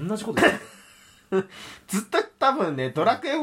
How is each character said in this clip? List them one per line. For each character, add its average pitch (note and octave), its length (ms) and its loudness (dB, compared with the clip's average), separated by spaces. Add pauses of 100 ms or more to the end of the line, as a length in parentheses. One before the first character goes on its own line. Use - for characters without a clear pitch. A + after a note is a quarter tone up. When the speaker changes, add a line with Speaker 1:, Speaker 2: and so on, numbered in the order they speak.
Speaker 1:
同 G#3+ 80 -2
じ G#3 80 -8
こ A3+ 80 -6
と - 80 0
言 E4+ 80 6
っ F#3+ 40 4
て - 60 -8
る。 - 60 -16 (640)
Speaker 2:
<laughs> F#3+ 200 -2 (400)
ず F#3+ 100 -4
っ G#3+ 40 -2
と E4+ 200 0 (160)
多 C4+ 140 4
分 E3+ 240 -2
ね、 C3 140 -2
ド D3+ 120 -2
ラ A3+ 140 4
ク - 100 -10
エ C#4+ 80 -2
ウ D#4+ 80 -2